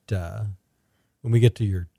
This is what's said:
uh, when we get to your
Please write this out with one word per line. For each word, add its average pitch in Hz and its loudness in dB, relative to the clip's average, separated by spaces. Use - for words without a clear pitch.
uh, 95 -6
when 117 -2
we 117 6
get 117 4
to 113 -2
your 92 -4